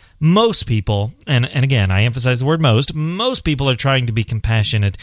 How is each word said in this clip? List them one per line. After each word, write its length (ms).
most 480
people, 460
and, 200
and 180
again, 260
I 120
emphasize 380
the 60
word 140
most, 340
most 500
people 260
are 60
trying 300
to 60
be 120
compassionate 800